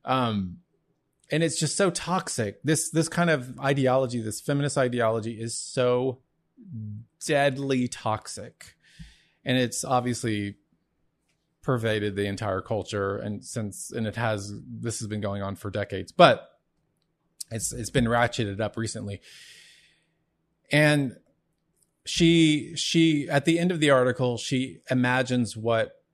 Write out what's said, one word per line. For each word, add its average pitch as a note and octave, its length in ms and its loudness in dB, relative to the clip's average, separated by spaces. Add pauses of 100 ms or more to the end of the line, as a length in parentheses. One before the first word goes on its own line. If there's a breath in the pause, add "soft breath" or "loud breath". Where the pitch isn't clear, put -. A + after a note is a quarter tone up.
Um, A2 560 0 (720)
and D#3+ 120 2
it's - 160 -2
just D3+ 160 -2
so G3 140 4
toxic. B2+ 760 -4
This, D3+ 260 0
this D#3+ 200 0
kind E3+ 200 2
of B2+ 300 -2
ideology, C3 600 2
this A2 200 -8
feminist C#3+ 360 0
ideology A#2 640 0
is A2+ 180 -6
so B2 640 0 (1040)
deadly C#3 640 2
toxic. - 880 -8 (680 loud breath)
And B2+ 140 0
it's B2 260 -2
obviously A#2 720 -2 (1040)
pervaded A2 540 0
the G2+ 120 0
entire G2 340 -2
culture. G2+ 560 -4
And G#2 260 -6
since, - 480 -8
and A2+ 160 -4
it G2+ 80 -6
has, G#2+ 380 -4 (120)
this A#2 340 -8
has G#2+ 100 -8
been G#2+ 100 -4
going G2+ 220 -4
on G2 160 -6
for G#2 120 -10
decades, G2 440 -6
but C3+ 360 6 (1000)
it's, A2+ 220 -6
it's A#2 160 -8
been B2 160 2
ratcheted A2+ 560 0
up G#2+ 160 -4
recently. G2+ 420 -6 (1500 loud breath)
And D3 460 4 (880)
she, E3 720 4
she, D#3+ 500 2
at C#3+ 160 2
the E3 160 2
end F3+ 120 2
of E3 100 -2
the D3 80 4
article, B2 480 4
she B2+ 420 -4 (100)
imagines B2+ 680 0
what A2+ 440 -2 (120)